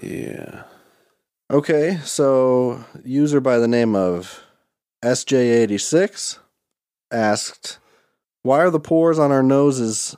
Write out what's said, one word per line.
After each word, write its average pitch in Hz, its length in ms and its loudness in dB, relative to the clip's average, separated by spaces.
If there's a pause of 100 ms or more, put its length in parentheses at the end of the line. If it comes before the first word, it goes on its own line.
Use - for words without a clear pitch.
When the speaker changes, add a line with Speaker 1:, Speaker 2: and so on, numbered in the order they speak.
Speaker 1:
Yeah. - 640 -14 (880)
Speaker 2:
Okay, 151 520 0
so 127 800 0 (200)
user 143 360 0
by 127 180 2
the 117 100 2
name 117 260 2
of 90 480 -4 (640)
S 123 180 0
J 123 280 2
eighty-six 117 920 0 (720)
asked, - 640 -4 (640)
"Why 135 180 2
are 180 100 2
the 156 100 0
pores 165 400 2
on 143 100 2
our 135 120 2
noses 131 760 0